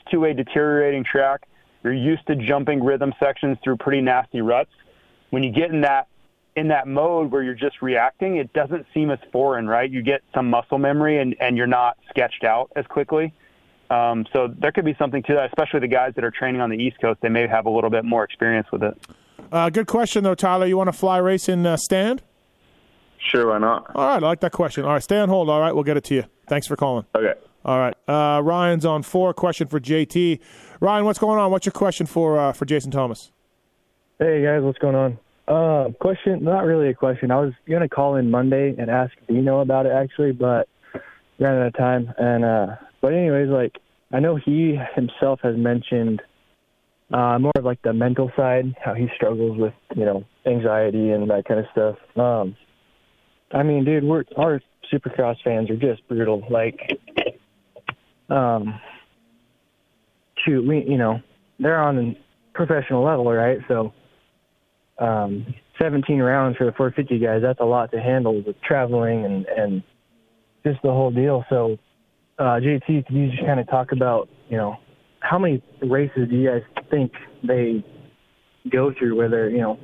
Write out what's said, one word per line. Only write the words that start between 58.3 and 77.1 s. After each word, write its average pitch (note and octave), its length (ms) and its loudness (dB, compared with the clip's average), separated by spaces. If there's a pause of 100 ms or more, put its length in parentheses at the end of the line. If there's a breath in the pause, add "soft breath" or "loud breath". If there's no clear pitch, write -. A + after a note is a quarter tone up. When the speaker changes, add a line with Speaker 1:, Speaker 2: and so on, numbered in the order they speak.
Speaker 4:
um, A2+ 500 0 (1600 loud breath)
shoot, C3 220 0
we, D3 200 0
you C#3 120 0
know, A2+ 220 0 (380)
they're D#3 220 0
on C#3+ 180 2
a A#2 180 -2 (380)
professional C#3+ 500 0
level, C3 280 2
right? A#2 260 2 (100)
So, A2 240 -2 (1080)
um, A2 560 -2 (260)
seventeen D3 380 0
rounds B2+ 380 2
for B2+ 80 -2
the A#2 80 0
four C3 200 0
fifty C#3 260 -2
guys, A2 240 0
that's B2+ 180 -2
a A#2+ 40 0
lot A#2 280 0
to A2+ 80 -4
handle A#2+ 420 0
with G#2 200 -10
traveling A#2+ 640 0
and, G2 220 -4
and G2+ 360 -2 (800)
just C#3+ 180 -2
the C#3 80 2
whole C3 200 2
deal. B2+ 380 2
So, A2+ 300 0 (600)
uh, B2 220 0
J C#3 260 0
T, D#3 160 2
could C3 140 -6
you C#3+ 140 2
just B2+ 100 -6
kinda C3+ 240 0
talk B2+ 280 -2
about, B2 360 0 (200)
you A#2 80 -4
know, G#2 200 -4 (440)
how E3+ 180 -2
many E3 240 0 (180)
races C3 480 -2
do B2 80 0
you C3 140 2
guys A#2+ 120 -2 (280)
think C#3 220 -2 (300)